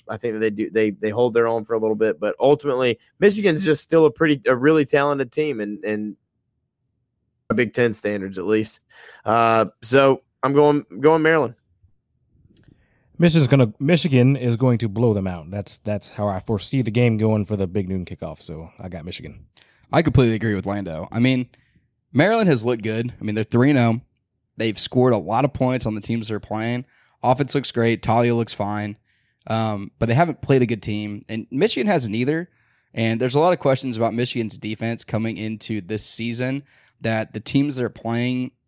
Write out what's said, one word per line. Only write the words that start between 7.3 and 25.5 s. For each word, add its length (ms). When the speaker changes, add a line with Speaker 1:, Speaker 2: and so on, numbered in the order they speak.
Speaker 1:
Big 180
Ten 200
standards 440
at 80
least. 360
Uh, 400
so 400
I'm 100
going, 320
going 220
Maryland. 340
Speaker 2:
Michigan's 300
gonna, 320
Michigan 560
is 200
going 240
to 80
blow 260
them 140
out. 220
That's, 300
that's 320
how 160
I 140
foresee 400
the 100
game 260
going 280
for 100
the 120
big 220
noon 160
kickoff. 360
So 280
I 80
got 160
Michigan. 420
Speaker 3:
I 120
completely 320
agree 200
with 100
Lando. 460
I 80
mean, 300
Maryland 340
has 180
looked 180
good. 360
I 40
mean, 120
they're 80
three 280
and 80
oh. 220
They've 200
scored 360
a 40
lot 280
of 80